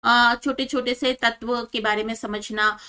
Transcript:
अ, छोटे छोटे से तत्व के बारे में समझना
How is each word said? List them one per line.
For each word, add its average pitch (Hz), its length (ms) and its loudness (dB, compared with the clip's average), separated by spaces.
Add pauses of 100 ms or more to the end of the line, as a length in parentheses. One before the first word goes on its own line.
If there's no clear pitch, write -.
अ, 240 300 6
छोटे 269 300 -4
छोटे 247 300 -2
से 254 180 0
तत्व 233 600 -2
के 233 80 -4
बारे 214 240 0
में 226 100 -4
समझना 208 640 -2 (100)